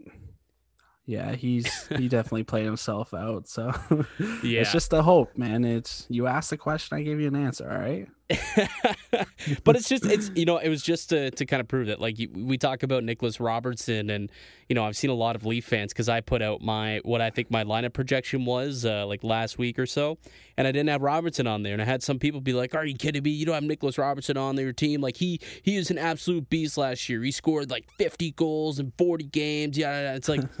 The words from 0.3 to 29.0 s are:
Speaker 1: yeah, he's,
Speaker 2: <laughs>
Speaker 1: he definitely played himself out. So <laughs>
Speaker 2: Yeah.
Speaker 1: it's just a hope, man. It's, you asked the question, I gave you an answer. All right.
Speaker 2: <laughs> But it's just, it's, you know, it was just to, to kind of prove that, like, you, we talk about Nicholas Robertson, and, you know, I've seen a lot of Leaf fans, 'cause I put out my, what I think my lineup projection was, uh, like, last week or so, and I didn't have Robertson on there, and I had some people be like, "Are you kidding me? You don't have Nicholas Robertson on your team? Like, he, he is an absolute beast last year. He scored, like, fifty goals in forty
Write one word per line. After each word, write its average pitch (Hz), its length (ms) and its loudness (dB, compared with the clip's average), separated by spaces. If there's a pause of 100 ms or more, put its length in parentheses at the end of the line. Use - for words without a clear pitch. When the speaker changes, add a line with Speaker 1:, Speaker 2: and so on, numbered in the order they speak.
Speaker 1:
yeah, 107 300 -4
he's, 123 500 -2
Speaker 2:
<laughs> 156 100 -4
Speaker 1:
he 127 120 2
definitely 113 360 0
played 110 200 -2
himself 110 500 -4
out. 104 340 -6
So 117 240 -4 (180)
<laughs> 151 160 4 (360)
Speaker 2:
Yeah. 113 200 4
Speaker 1:
it's 104 100 4
just 165 200 2
a 156 100 6
hope, 160 360 6
man. 120 260 2
It's, 117 460 -2
you 120 160 0
asked 135 240 0
the 156 60 -2
question, 151 420 -4
I 151 40 -2
gave 151 180 -2
you 147 80 2
an 139 80 0
answer. 135 340 -2
All - 80 -4
right. 131 300 -4 (220)
Speaker 2:
<laughs> - 1000 0 (360)
But 233 120 10
it's 233 120 -2
just, 269 160 2
it's, 208 300 2
you 170 100 2
know, 170 140 4
it 160 100 -2
was 151 140 0
just - 280 0
to, 143 200 2
to 131 160 -4
kind 135 140 2
of 113 80 -6
prove 127 180 0
that, 104 140 -2
like, 110 180 -2
you, 117 160 -4
we 123 240 -2
talk 131 240 0
about 131 220 2
Nicholas 113 360 -2
Robertson, 117 720 -2
and, 101 200 -4 (380)
you 131 60 0
know, 113 100 2
I've 107 120 -2
seen 135 140 0
a 127 40 2
lot 113 220 0
of 107 100 -10
Leaf 117 180 0
fans, 104 300 0
'cause 113 140 0
I 117 120 2
put 113 220 0
out 107 180 -2
my, 107 440 -2
what 117 160 0
I 113 100 2
think 120 200 -4
my 113 140 2
lineup 113 300 0
projection 131 500 -2
was, 123 400 -2
uh, 104 220 0
like, 101 180 -4
last 113 340 0
week 120 200 -2
or 131 80 0
so, 147 320 0 (380)
and 131 100 2
I 135 60 2
didn't 147 180 2
have 143 120 2
Robertson 151 440 2
on 107 160 0
there, 101 100 -2
and 104 80 0
I 107 60 0
had 131 160 0
some 135 160 -2
people 147 220 0
be 131 120 0
like, 123 220 0
"Are 156 100 -2
you 143 100 -4
kidding 147 280 -2
me? 147 80 2
You 151 160 -2
don't 165 80 2
have 147 100 0
Nicholas 147 320 -2
Robertson 139 400 0
on 135 220 0
your 135 140 -2
team? 147 280 0
Like, 131 160 -2
he, 175 240 -2 (220)
he 202 140 4
is 180 140 0
an 170 80 0
absolute 165 520 0
beast 156 260 0
last 135 320 0
year. 117 140 -2
He 135 80 0
scored, 147 400 0
like, 117 220 -6
fifty 165 400 0
goals 156 460 0
in 135 200 -4
forty 170 260 2